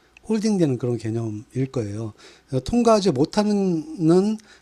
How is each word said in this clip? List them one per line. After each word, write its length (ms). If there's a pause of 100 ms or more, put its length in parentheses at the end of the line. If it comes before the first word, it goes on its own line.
(280)
홀딩되는 500
그런 200
개념일 760
거예요. 400 (360)
그래서 160
통과하지 480
못하는 1300 (240)